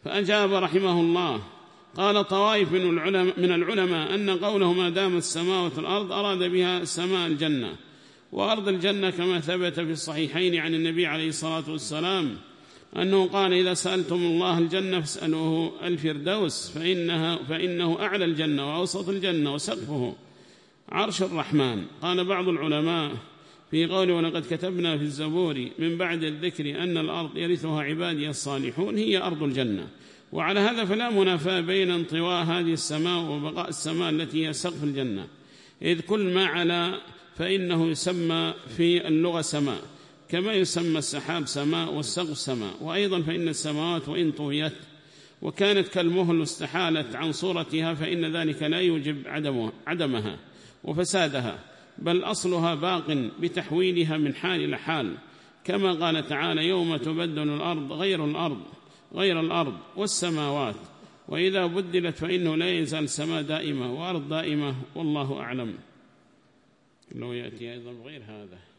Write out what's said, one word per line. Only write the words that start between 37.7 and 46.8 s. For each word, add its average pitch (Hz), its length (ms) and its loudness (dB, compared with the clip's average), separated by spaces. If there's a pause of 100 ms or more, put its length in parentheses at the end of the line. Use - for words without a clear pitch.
يسمى 165 640 0 (240)
في 170 300 4
اللغة 165 340 2
سماء، 143 400 -2 (480)
كما 190 240 0
يسمى 170 440 2
السحاب 147 500 -2
سماء 156 460 0
والسقف 151 440 -2
سماء. 110 440 -4
وأيضا 185 400 0
فإن 165 260 -2
السماوات 151 640 -2
وإن 160 220 0
طويت 151 420 -2 (680)
وكانت 196 460 2
كالمهل 170 540 4
استحالت 156 760 -2